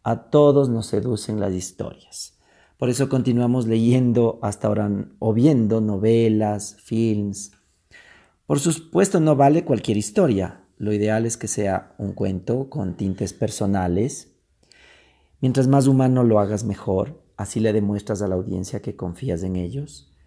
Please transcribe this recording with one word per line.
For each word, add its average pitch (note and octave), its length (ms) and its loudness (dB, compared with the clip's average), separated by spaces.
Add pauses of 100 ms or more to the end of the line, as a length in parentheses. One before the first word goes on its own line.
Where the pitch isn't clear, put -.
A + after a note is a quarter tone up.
a A#2 260 -4
todos C#3+ 380 6
nos A2+ 180 -4
seducen G#2+ 540 -4
las G2 120 -2
historias. - 840 -12 (400)
Por A#2+ 120 0
eso C3 180 -2
continuamos B2 580 0
leyendo A#2 760 2
hasta G#2 280 -4
ahora G#2 200 0 (300)
o A2+ 160 0
viendo A#2 460 4
novelas, G#2+ 960 0
films. G#2 720 -2 (960)
Por C#3+ 140 0
supuesto, F3+ 580 0
no D#3 160 4
vale C#3 300 4
cualquier A2 320 0
historia. G#2 680 0 (160)
Lo G#2 140 -4
ideal G#2+ 340 0
es A#2 100 -4
que G#2+ 120 -10
sea G2 500 -4
un G2 140 -6
cuento G2+ 580 -4
con G2 260 -6
tintes F#2+ 360 -4
personales. G2 1040 -2 (1040)
Mientras B2+ 260 2
más C3+ 220 4
humano C3 340 4
lo A2+ 160 4
hagas, G#2 240 0
mejor. G2+ 600 -4 (120)
Así G#2+ 220 -8
le A2 140 2
demuestras G#2 500 -2
a G2+ 60 -2
la F#2 80 -2
audiencia F#2 460 -6
que - 120 -10
confías F2+ 480 -6
en F#2 140 -4
ellos G#2 580 -10 (120)